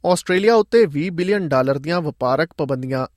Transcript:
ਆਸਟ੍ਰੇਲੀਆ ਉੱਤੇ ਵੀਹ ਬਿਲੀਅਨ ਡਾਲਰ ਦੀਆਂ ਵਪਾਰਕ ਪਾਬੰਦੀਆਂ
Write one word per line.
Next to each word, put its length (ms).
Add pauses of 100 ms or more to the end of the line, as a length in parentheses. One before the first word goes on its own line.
(120)
ਆਸਟ੍ਰੇਲੀਆ 440
ਉੱਤੇ 300
ਵੀਹ 260
ਬਿਲੀਅਨ 380
ਡਾਲਰ 300
ਦੀਆਂ 220
ਵਪਾਰਕ 560
ਪਾਬੰਦੀਆਂ 480 (100)